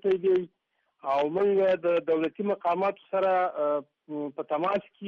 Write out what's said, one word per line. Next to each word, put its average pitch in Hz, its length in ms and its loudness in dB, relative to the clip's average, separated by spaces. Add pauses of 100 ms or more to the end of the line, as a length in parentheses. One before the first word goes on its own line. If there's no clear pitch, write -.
ته 202 60 0
یې 190 160 2
بیایي. 185 200 2 (680)
او 143 80 2 (160)
موږ 202 120 2 (360)
د - 20 -2 (220)
دولتي 160 400 -2
مقاماتو 196 520 -2 (120)
سره، 190 200 2 (300)
آه، 147 180 0 (540)
په 156 160 -6
تماس 185 320 -2
کې - 240 -16